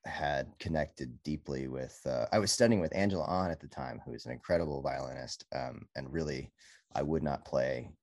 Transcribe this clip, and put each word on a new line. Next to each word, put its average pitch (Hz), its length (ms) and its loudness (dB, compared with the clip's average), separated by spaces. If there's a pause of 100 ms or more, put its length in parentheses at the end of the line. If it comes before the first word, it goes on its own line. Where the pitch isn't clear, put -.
had 71 540 -2
connected 71 640 -2
deeply 71 440 -4
with, 65 380 -6
uh, 64 260 0
I 107 80 6
was 104 120 2
studying 113 300 8
with 80 140 0
Angela 98 300 2
Ahn 92 260 2
at 78 80 -4
the 71 80 -16
time, 64 380 -8
who - 80 -10
is - 120 -12
an 117 80 -8
incredible 76 480 0
violinist, 65 720 -4
um, - 420 -6
and 67 180 -6
really, 73 400 -2 (400)
I 71 100 0
would 78 200 2
not 73 220 -2
play 67 460 0 (120)